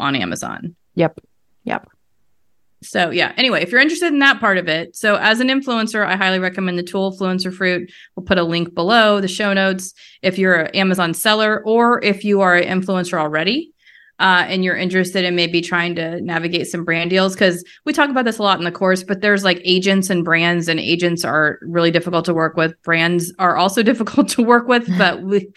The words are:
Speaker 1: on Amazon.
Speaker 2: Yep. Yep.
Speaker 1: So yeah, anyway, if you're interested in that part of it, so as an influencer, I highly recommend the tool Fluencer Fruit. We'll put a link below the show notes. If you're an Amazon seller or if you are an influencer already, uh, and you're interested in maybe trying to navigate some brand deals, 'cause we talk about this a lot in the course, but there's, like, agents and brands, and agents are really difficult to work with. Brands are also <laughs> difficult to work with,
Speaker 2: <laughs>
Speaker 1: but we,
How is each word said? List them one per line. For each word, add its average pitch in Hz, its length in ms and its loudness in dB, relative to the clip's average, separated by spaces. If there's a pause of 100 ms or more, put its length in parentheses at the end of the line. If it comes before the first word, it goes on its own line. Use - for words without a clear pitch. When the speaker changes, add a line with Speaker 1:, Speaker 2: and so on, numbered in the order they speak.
Speaker 1:
on 139 140 -2
Amazon. 90 600 -8 (200)
Speaker 2:
Yep. 165 240 0 (440)
Yep. - 240 -6 (960)
Speaker 1:
So 175 280 -4
yeah, 165 260 0
anyway, 240 240 0
if 180 100 -4
you're 240 80 4
interested 330 320 2
in 285 80 0
that 277 200 4
part 202 180 2
of 180 100 -4
it, 165 280 -4
so 208 200 0
as 220 240 2
an 254 100 2
influencer, 226 560 -2
I 190 100 0
highly 190 240 0
recommend 185 400 -2
the 175 40 -4
tool 190 320 -4
Fluencer 185 380 -4
Fruit. 180 380 -2 (240)
We'll 185 100 -12
put 180 140 2
a 170 40 2
link 170 300 -2
below 208 480 2
the 190 60 -2
show 196 260 -2
notes. 190 400 -2 (300)
If 185 160 0
you're 185 220 4
an - 140 -4
Amazon 180 380 0
seller 214 500 0
or 233 400 2
if 202 220 0
you 202 160 4
are 180 140 4
an 185 260 0
influencer 185 380 -2
already, 160 520 -2 (460)
uh, 180 300 4
and 185 160 -2
you're 180 120 0
interested 185 500 -2
in 175 100 -2
maybe 170 260 0
trying 175 340 -2
to 165 260 -6
navigate 170 460 -4
some 175 160 -6
brand 170 280 -2
deals, 190 240 2
'cause 180 280 2 (220)
we 302 80 -2
talk 285 160 2
about 262 160 0
this 226 140 -4
a 208 40 -4
lot 196 160 2
in 175 60 -4
the 175 60 -4
course, 185 320 0
but 190 180 -6
there's, 202 220 2
like, 180 200 2
agents 185 480 2
and 175 120 0
brands, 170 440 0
and 160 120 0
agents 170 460 0
are 151 380 0
really 170 260 0
difficult 170 360 0
to 175 80 0
work 160 220 -2
with. 165 280 0
Brands 170 560 0
are 180 180 2
also 190 260 2
<laughs> 226 80 4
difficult 233 380 0
to 247 140 0
work 233 240 4
with, 240 200 0
Speaker 2:
<laughs> 180 120 0
Speaker 1:
but 180 240 0
we, 190 340 -2